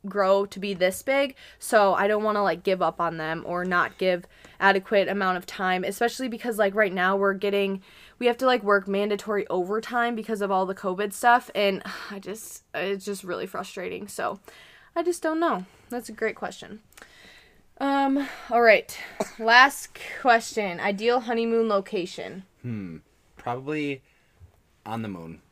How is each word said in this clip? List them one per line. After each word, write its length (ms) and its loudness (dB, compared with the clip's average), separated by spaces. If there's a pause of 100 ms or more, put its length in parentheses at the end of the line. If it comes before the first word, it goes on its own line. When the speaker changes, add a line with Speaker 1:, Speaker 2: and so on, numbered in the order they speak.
Speaker 1:
grow 400 4
to 120 -12
be 140 -4
this 300 0
big, 320 0 (240)
so 340 4
I 140 2
don't 160 2
wanna, 200 0
like, 200 -2
give 180 0
up 180 -2
on 180 -2
them 280 -6
or 180 -4
not 360 0
give 260 0 (340)
adequate 480 4
amount 300 0
of 80 -8
time, 380 -2
especially 440 -2
because, 300 -6
like, 160 2
right 180 2
now 240 2
we're 200 2
getting, 480 -2 (340)
we 80 -6
have 120 4
to, 100 0
like, 160 4
work 240 4
mandatory 600 -2
overtime 680 -2
because 260 -6
of 80 -2
all 160 2
the 80 -6
covid 400 -4
stuff, 400 2
and 300 0 (140)
<sighs> 120 -14
I 80 -12
just, 460 -14 (100)
it's 320 -4
just 180 -8
really 220 -6
frustrating, 640 -10
so 320 -6 (560)
I 80 -2
just 180 -2
don't 180 -2
know. 260 -2 (240)
That's 200 -8
a 40 -14
great 220 -4
question. 460 -12 (1000)
Um, 480 0 (220)
all 120 4
right, 340 6 (440)
last 500 6 (300)
question. 600 2
Ideal 420 0
honeymoon 480 0
location? 720 -4 (200)
Speaker 2:
Hmm. 340 -8 (400)
Probably 640 -6 (800)
on 200 -8
the 60 -8
moon. 320 -12 (100)